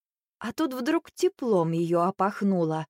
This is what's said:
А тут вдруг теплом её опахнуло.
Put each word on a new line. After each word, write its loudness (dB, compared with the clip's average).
А -10
тут -2
вдруг -2
теплом 0
её 0
опахнуло. 0